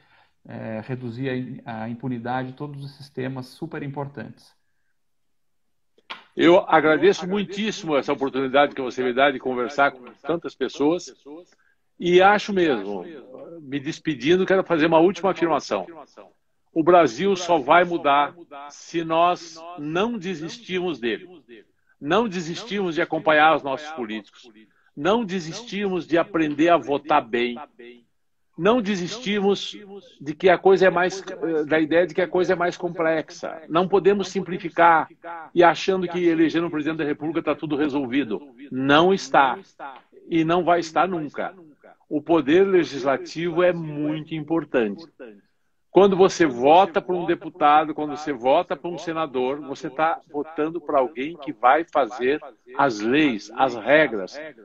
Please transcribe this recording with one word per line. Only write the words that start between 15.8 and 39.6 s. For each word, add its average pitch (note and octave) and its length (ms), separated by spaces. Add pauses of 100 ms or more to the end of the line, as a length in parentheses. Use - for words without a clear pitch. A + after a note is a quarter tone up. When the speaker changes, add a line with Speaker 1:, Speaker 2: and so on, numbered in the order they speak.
Speaker 2:
O E3 120
Brasil E3+ 520
só F3 220
vai D3+ 260
mudar D3 520 (340)
se - 340
nós E3 560 (200)
não F3 360
desistirmos F3 840
dele. A2+ 280 (720)
Não F#3+ 300
desistirmos F3 640
de D#3+ 80
acompanhar D#3 540
os C3+ 80
nossos C#3 300
políticos. G#2+ 540 (480)
Não G3+ 300
desistirmos F#3 800
de D3+ 140
aprender D#3 500
a E3+ 80
votar C#3+ 500
bem. A#2+ 320 (1000)
Não A3 220
desistirmos G3 960 (420)
de D3 140
que F3 160
a F3 80
coisa F#3 300
é - 20
mais, F3 340 (440)
da D#3 120
ideia E3 280
de - 80
que F#3 80
a F3 40
coisa F3+ 260
é - 20
mais F3 200
complexa. E3 960
Não F3 180
podemos F#3+ 420
simplificar E3 800 (460)
e E3+ 100
achando F3 440
que F3 180
elegendo E3 400
o E3 60
presidente D#3 260
da D#3 60
República D3+ 400
tá D3+ 100
tudo D3+ 220
resolvido. C#3 800 (160)
Não C#3+ 420
está. C3+ 460 (680)